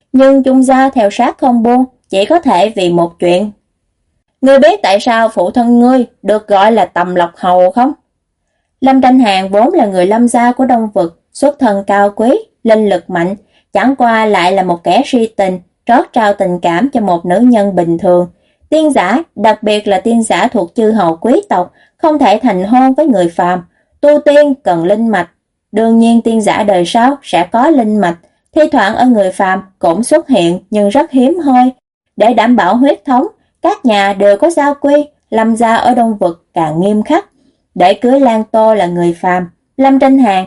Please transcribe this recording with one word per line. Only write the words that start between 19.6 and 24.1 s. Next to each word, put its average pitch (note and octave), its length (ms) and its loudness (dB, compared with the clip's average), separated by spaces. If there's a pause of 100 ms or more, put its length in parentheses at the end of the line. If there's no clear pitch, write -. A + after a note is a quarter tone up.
biệt G#3 260 -2
là F#3+ 120 0
tiên A#3 220 0
giả G3+ 260 -2
thuộc F#3 260 -4
chư A3 160 0
hầu F3 260 0
quý B3+ 320 0
tộc, F3+ 240 -2 (240)
không D4+ 220 -2
thể A3 240 2
thành F#3+ 220 -2
hôn B3+ 300 2
với D4+ 120 0
người F#3+ 220 0
phàm. F3+ 360 -4 (360)
Tu D4 240 2